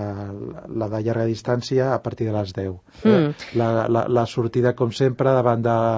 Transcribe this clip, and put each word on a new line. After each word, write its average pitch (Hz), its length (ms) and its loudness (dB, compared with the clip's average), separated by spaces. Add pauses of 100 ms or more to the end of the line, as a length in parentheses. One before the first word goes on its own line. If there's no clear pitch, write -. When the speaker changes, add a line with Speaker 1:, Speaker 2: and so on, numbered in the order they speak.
(680)
Speaker 1:
la 110 200 -6
de 107 120 -4
llarga 113 240 0
distància 123 680 0
a 120 100 -2
partir 117 260 -4
de 107 80 -2
les 95 160 -4
deu. 95 260 -6 (240)
Eh? 220 60 2
Speaker 2:
Mm. 156 480 0
Speaker 1:
La, 113 320 2
la, 117 180 2
la 117 200 2
sortida, 123 480 0
com 117 180 0
sempre, 135 400 2
davant 120 320 4
de, 117 120 4 (200)